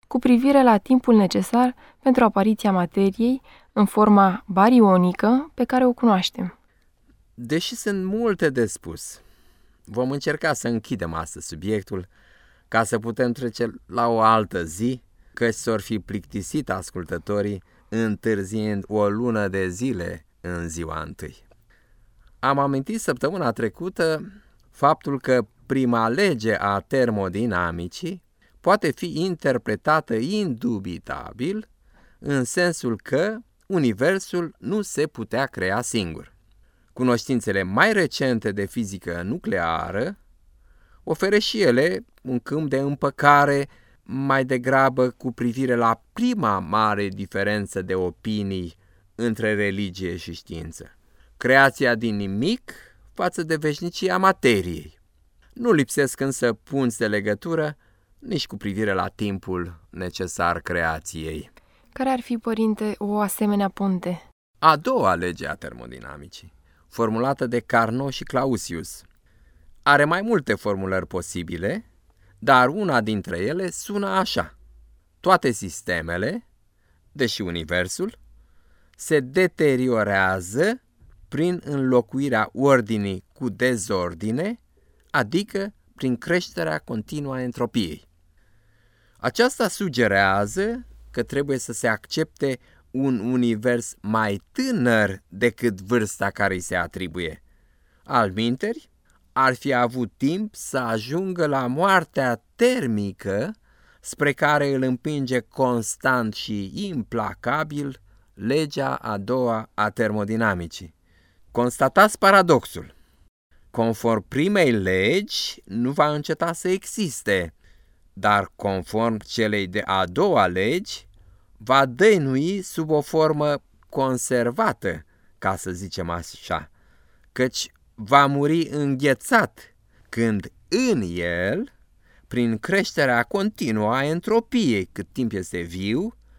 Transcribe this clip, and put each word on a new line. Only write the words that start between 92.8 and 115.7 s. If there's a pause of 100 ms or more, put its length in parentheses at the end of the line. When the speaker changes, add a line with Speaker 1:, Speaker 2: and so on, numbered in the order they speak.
Speaker 2:
un
univers
mai (100)
tânăr
decât
vârsta
care
îi
se
atribuie. (600)
Alminteri, (440)
ar
fi
avut
timp
să
ajungă
la
moartea (120)
termică (480)
spre
care
îl
împinge
constant
și
implacabil (340)
legea
a
doua
a
termodinamicii. (560)
Constatați
paradoxul. (720)
Conform
primei
legi,
nu